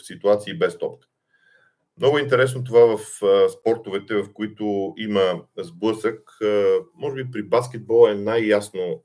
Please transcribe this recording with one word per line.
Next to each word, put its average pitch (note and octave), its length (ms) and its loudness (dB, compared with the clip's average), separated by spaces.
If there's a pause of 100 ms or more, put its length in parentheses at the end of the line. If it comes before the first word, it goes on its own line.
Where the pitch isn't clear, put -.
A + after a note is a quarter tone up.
ситуации G2 560 -2
без F2 200 -2
топка. - 300 -10 (920)
Много C#3+ 200 2
е C#3+ 40 -2
интересно B2+ 420 0
това A#2 320 6
в, - 260 -10
а, G2 260 4
спортовете, G#2 680 -4
в G2+ 160 -4
които G#2 680 -6
има G2 460 -2 (140)
сблъсък. G#2+ 840 -6
А, G2+ 360 2 (160)
може C3+ 300 -8
би B2+ 60 -12
при G#2+ 120 -8
баскетбола A#2 680 2
е G#2 40 0
най-ясно G2+ 920 -2